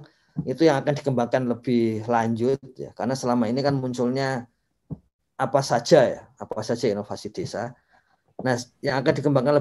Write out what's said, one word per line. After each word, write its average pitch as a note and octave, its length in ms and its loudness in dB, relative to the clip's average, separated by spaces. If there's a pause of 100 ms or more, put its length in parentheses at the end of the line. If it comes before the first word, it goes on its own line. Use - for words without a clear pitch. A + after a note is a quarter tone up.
(440)
itu D#3+ 240 2
yang C3+ 160 2
akan C#3+ 160 0
dikembangkan B2 480 0
lebih A2+ 560 0
lanjut, A#2 560 0 (160)
ya, - 160 -12
karena A#2 240 -4
selama B2 320 0
ini C3 160 -2
kan C#3+ 160 2
munculnya B2+ 640 -2 (960)
apa B2+ 240 0
saja, C3+ 420 4
ya, E2+ 180 -2 (120)
apa - 320 -10
saja A#2+ 240 0
inovasi G2+ 400 -6
desa. B2 440 -8 (680)
Nah, B2+ 160 0 (240)
yang C3+ 200 -2
akan D3 160 2
dikembangkan C#3 420 2